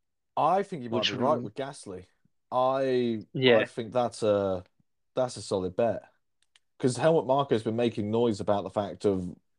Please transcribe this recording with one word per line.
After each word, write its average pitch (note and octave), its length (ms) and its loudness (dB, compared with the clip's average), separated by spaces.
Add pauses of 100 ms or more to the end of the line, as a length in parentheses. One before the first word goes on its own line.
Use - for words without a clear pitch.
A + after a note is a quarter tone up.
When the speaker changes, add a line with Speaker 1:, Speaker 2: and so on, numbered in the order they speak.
(360)
Speaker 1:
I E3 260 2
think E3+ 200 -10
you A#2+ 80 -8
might A#2 80 2
Speaker 2:
Which G#2 120 0
Speaker 1:
be G2+ 80 -4
right C#3 160 4
Speaker 2:
would B2 100 -2
Speaker 1:
with G2+ 100 -12
Gasly. G#2+ 520 -10 (460)
I, B2+ 800 2
Speaker 2:
Yeah. B2+ 260 6
Speaker 1:
I G#2+ 60 4
think A2+ 280 -8
that's A#2+ 300 -2
a, G2 420 2 (500)
that's B2+ 220 -4
a G#2 60 -12
solid F#2 340 -4
bet. A#2 260 0 (760)
'Cause B2 180 0
Helmut D#3+ 300 2
Marko's C3 360 0
been A2+ 140 -4
making A#2 340 -2
noise A2+ 300 0
about G2+ 240 -2
the F#2+ 60 -10
fact G2 360 -4
of, F#2 280 0 (240)